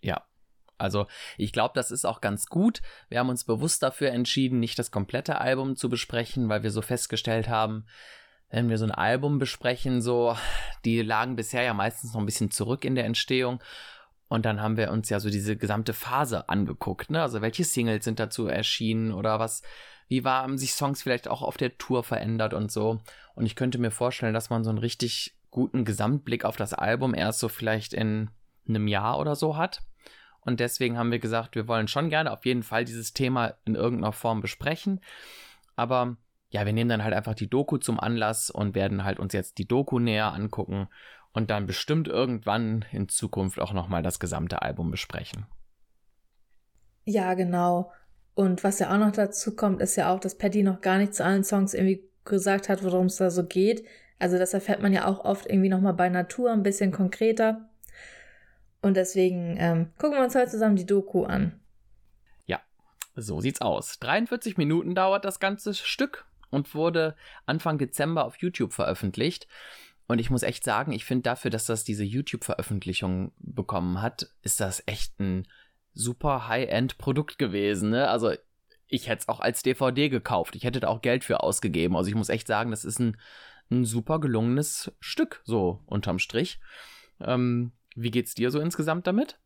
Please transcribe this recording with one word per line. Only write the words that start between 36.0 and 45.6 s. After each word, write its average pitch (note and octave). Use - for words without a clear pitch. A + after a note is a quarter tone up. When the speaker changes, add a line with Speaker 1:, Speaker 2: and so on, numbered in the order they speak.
Speaker 1:
ja, G#2
wir G#2+
nehmen A#2
dann A2
halt G#2+
einfach G#2+
die G#2+
Doku C#3
zum -
Anlass A2+
und G2+
werden G2
halt G2
uns G2
jetzt -
die F#2+
Doku C3
näher G#2+
angucken G2
und A2
dann G2+
bestimmt D3+
irgendwann A2
in G2+
Zukunft F#2+
auch F#2
nochmal F2+
das F2
gesamte E2+
Album -
besprechen. -